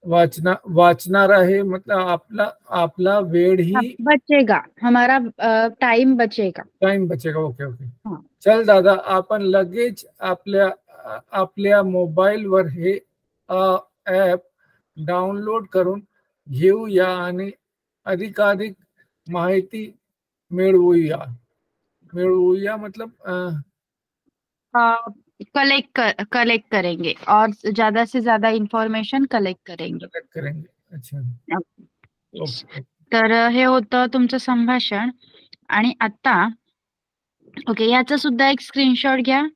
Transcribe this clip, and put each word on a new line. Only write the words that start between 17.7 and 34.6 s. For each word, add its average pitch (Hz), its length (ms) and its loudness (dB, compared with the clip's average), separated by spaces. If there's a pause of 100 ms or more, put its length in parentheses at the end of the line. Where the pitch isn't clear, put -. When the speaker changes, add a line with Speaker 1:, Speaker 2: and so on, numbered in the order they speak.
Speaker 1:
अधिकाधिक 202 680 -2 (540)
माहिती 190 680 -4 (540)
मिळवूया. 175 840 2 (800)
मिळवूया 185 600 0
मतलब, 214 320 -14 (160)
अ, 180 240 -6 (1300)
Speaker 2:
अ, 233 360 0 (300)
collect 277 540 -2
कर-, 214 380 -2
collect 233 400 -2
करेंगे 175 420 -2 (140)
और 214 460 2
ज्यादा 226 300 2
से 247 160 -4
ज्यादा 220 300 2
information 220 720 -2
collect 190 440 -4
करेंगे. 170 380 -10
Speaker 1:
collect - 280 -16
करेंगे, 156 640 -12
अच्छा. 139 220 -14 (380)
Speaker 2:
ओके. - 840 -16
Speaker 1:
ओके. 143 420 -12
Speaker 2:
तर 226 640 0
हे 247 160 2
होतं 254 480 0
तुमचं 254 260 0
संभाषण 240 720 -2 (580)